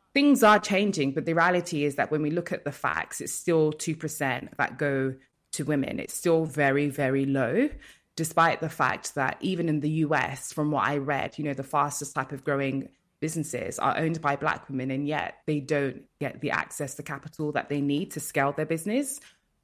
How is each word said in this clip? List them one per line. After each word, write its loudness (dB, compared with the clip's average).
things 6
are 10
changing, 2
but -2
the 0
reality 2
is 0
that 0
when 0
we 0
look -2
at -6
the -4
facts, -4
it's -8
still 2
two -4
percent -4
that -2
go 0
to -6
women. -2
It's -10
still 2
very, 2
very 0
low, 2
despite 2
the -4
fact -2
that 0
even 0
in 2
the 0
U 2
S, 0
from 0
what 2
I 0
read, -2
you -4
know, -2
the -6
fastest -2
type -4
of -10
growing -2
businesses -4
are 2
owned 0
by 0
Black -4
women, -4
and -2
yet -4
they 0
don't -2
get -6
the -2
access -4
to -14
capital -6
that -2
they 0
need -2
to -8
scale 0
their -2
business. -2